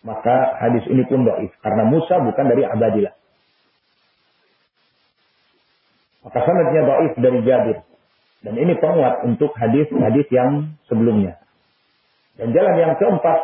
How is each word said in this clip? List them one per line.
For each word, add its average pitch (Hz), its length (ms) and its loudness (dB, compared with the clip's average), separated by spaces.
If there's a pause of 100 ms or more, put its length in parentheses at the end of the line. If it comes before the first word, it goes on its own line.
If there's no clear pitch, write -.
maka 117 560 0
hadis 117 240 0
ini 127 240 2
pun 131 160 2
dhaif. 107 240 -2 (160)
Karena 107 160 0
Musa 160 400 0
bukan 131 240 -2
dari 135 160 2
Abadilah. 107 520 -2 (3000)
Maka 139 240 -6
sanadnya 160 400 2
dhaif 151 320 0
dari 123 240 2
Jabir. 113 400 0 (640)
Dan 107 80 -10
ini 160 240 0
penguat 139 480 0
untuk 139 320 0
hadis-hadis 123 720 0
yang 143 560 0
sebelumnya. 107 560 0 (880)
Dan 117 240 -6
jalan 180 240 2
yang 165 160 0
keempat 170 480 0